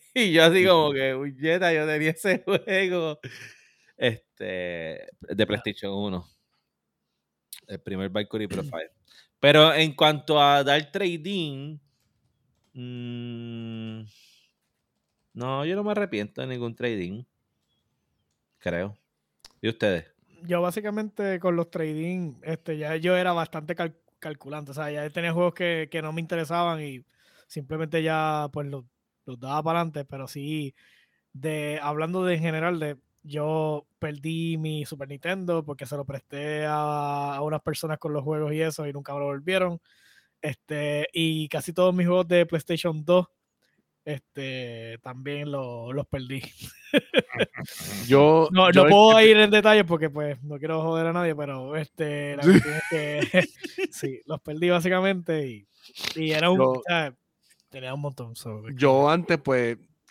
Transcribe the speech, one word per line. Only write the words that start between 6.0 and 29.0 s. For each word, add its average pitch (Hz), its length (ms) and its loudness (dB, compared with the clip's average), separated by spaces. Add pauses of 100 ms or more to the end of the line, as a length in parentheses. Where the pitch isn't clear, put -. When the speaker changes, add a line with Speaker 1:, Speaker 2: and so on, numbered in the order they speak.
Speaker 1:
El 95 140 -14
primer 95 300 -6
Valkyrie 104 360 -4
Profile. 82 440 -8 (500)
Pero 151 320 8
en 151 220 2
cuanto 151 440 2
a 143 260 6
dar 143 280 0
trading, 160 840 -6 (960)
mm, 117 1300 -10 (1300)
no, 135 320 -6
yo 175 120 -4
no 208 60 -4
me 208 100 -2
arrepiento 131 500 -4
de 131 40 -8
ningún 120 300 -8
trading. 110 480 -6 (1300)
Creo. 92 400 -6 (640)
¿Y 110 80 -2
ustedes? 95 420 -2 (300)
Speaker 2:
Yo 175 180 -4
básicamente 208 800 -4
con 175 160 0
los 170 140 -2
trading, 160 720 -6
este, 160 340 -8
ya 151 200 -6
yo 175 200 0
era 180 160 0
bastante 165 420 -4
cal-, 165 220 -6 (220)
calculante. 143 540 -14
O - 20 -14
sea, 147 160 -8
ya 147 180 -6
tenía 170 240 -4
juegos 175 220 2
que, 165 360 -2
que 160 120 -6
no 156 100 -6
me 165 80 -6
interesaban 165 600 -2
y 131 200 -12 (440)
simplemente 156 560 -6
ya, 156 500 -2
pues, 147 160 -6
los, 139 160 -12 (400)